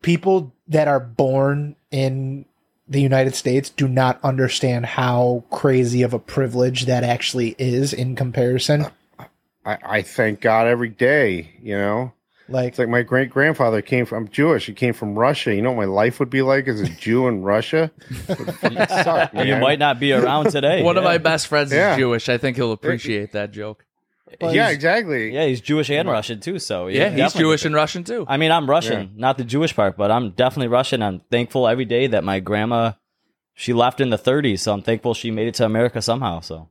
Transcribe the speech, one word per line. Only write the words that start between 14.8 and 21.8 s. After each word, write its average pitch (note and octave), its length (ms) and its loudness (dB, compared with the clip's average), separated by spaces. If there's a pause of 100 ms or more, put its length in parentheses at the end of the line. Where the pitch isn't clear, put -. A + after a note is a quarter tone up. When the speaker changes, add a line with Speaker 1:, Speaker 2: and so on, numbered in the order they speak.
Speaker 2:
from G#2 240 -6
Russia. B2+ 360 0
You G2+ 60 0
know B2+ 120 0
what A2 140 -2
my F#2+ 60 -2
life A2 260 2
would C3 120 -2
be C3+ 100 0
like C3+ 260 2
as A2 140 -4
a F2+ 80 -2
Jew A#2 400 0
in G2+ 140 -2
Russia? A2+ 480 0 (360)
It F#3 120 -4
would - 160 -8
fucking - 340 -2
suck, E3+ 440 0
Speaker 3:
<laughs> - 20 -20
You - 100 -4
Speaker 2:
man. C3+ 160 0
Speaker 3:
might C#3 180 2
not C#3+ 220 0
be C#3 140 2
around C#3 360 2
today. D3+ 320 2
Speaker 4:
One F3 140 4
of F#3 60 4
Speaker 3:
Yeah. F#3 80 2
Speaker 4:
my E3+ 80 2
best D#3+ 280 0
friends D3 240 0
Speaker 2:
Yeah. E3+ 220 4